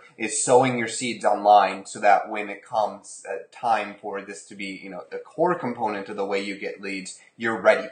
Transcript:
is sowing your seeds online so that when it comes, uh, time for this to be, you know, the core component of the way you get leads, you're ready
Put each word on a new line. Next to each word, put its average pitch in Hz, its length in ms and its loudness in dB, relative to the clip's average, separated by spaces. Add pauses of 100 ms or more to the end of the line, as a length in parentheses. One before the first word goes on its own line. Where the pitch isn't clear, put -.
(180)
is 110 260 -2
sowing 127 340 4
your 113 100 -2
seeds 110 360 -6
online 101 640 6
so - 140 -12
that 104 300 4
when 104 200 -6
it 98 140 -12
comes, 101 640 -4
uh, - 80 -4 (140)
time 104 500 -2
for 98 200 -8
this 98 240 -14
to 104 100 -18
be, 98 280 -10
you 98 60 -12
know, 90 220 -12
the - 60 -10
core 170 380 0
component 113 540 -4
of 104 60 -6
the 98 100 -2
way 98 180 0
you 101 140 -6
get 98 240 -8
leads, 98 380 -8 (180)
you're 113 240 -2
ready 98 300 6